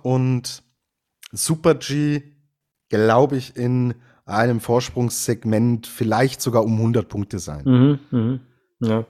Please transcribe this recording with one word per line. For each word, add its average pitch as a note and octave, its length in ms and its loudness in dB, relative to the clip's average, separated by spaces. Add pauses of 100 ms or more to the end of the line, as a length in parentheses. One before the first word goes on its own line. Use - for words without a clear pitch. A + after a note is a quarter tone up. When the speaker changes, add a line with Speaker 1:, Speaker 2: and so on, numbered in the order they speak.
Speaker 1:
und B2+ 580 -2 (720)
Super-G, D3 920 -2 (640)
glaub A2+ 440 4
ich, B2+ 240 -8
in B2 380 0 (320)
einem A#2 340 0
Vorsprungssegment A#2+ 1300 -2
vielleicht B2 540 -2
sogar A2+ 240 2
um A2 140 0
hundert A2+ 300 0
Punkte G#2 300 -6
sein. D2 260 -10
Speaker 2:
Mhm, C3+ 340 4 (120)
mhm. B2 300 -2 (400)
Ja. A2 300 0